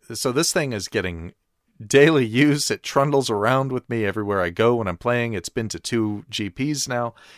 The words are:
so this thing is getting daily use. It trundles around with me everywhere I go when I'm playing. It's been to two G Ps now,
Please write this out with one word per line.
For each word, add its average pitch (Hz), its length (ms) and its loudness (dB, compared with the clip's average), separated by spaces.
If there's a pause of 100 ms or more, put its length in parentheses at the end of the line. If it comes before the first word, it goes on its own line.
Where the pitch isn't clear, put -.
(140)
so 123 180 -2
this 151 200 0
thing 147 200 -2
is 101 160 -6
getting 87 460 -6 (500)
daily 139 400 6
use. 143 460 2
It - 120 -4
trundles 139 460 0
around 120 440 0
with 127 180 -6
me 113 140 -2
everywhere 101 360 -2
I 87 100 0
go 113 260 4
when 113 120 -2
I'm 87 80 -4
playing. 120 380 -2
It's 92 160 -8
been 113 200 -4
to 120 100 -6
two 107 500 -2
G 104 180 -6
Ps 135 400 -4
now, 120 260 -4 (240)